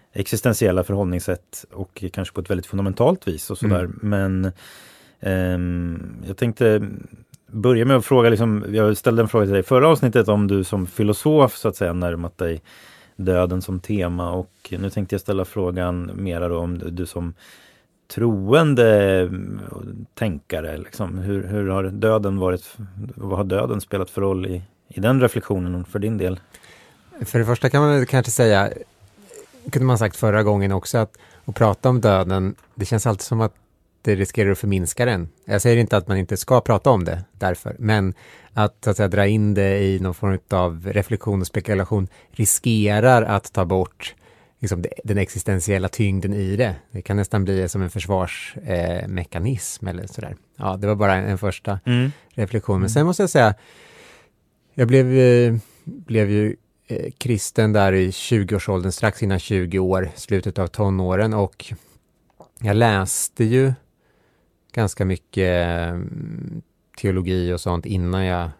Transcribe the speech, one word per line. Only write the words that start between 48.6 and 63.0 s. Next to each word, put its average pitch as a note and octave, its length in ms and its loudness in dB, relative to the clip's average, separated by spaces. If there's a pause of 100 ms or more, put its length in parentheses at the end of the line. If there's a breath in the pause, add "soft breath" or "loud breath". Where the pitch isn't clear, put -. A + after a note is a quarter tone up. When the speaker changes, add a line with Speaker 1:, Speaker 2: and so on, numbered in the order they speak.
Speaker 2:
eh, F2 440 -4
mekanism F#2+ 800 -6
eller F2 180 -10
sådär. - 300 -14 (200)
Ja, F#2+ 200 -6
det G2+ 100 -6
var G#2+ 80 0
bara G2+ 200 2
en, F#2+ 100 0
en G2+ 140 -2
första G2 460 -6
Speaker 1:
Mm. B2+ 280 0 (180 loud breath)
Speaker 2:
reflektion. G#2 440 -2
Men F#2 80 2
Speaker 1:
Mm. A2+ 60 0
Speaker 2:
sen C#3 180 2
måste F3+ 160 0
jag F#3 80 0
säga, A2+ 240 6 (1200 loud breath)
jag A#2+ 140 2
blev, B2+ 300 6
eh, A#2+ 360 8 (300 soft breath)
blev A2 460 -2
ju, G#2 260 2 (300)
eh, - 320 -8
kristen A2 540 0
där G2 200 4
i F#2 200 2
tjugoårsåldern, F#2+ 800 -2
strax - 300 -2
innan G2 160 0
tjugo F#2 400 -2
år, F#2 360 0
slutet - 440 -4
av F#2 80 -2
tonåren, F#2+ 680 0
och G2+ 320 -4 (920)
jag G#2 160 0
läste A2 680 0